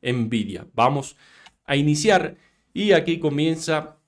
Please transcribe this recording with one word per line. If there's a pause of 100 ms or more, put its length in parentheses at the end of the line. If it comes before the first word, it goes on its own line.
Nvidia.
Vamos (500)
a
iniciar (380)
y
aquí
comienza